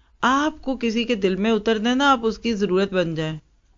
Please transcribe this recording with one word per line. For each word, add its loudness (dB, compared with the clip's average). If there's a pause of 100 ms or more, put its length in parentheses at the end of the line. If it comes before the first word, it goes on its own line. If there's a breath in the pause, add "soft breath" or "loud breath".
(240)
आपको 0
किसी -2
के 0
दिल 0
में 0
उतर 2
देना, 0
आप 4
उसकी -2
ज़रूरत 0
बन 0
जाएं। -6 (380)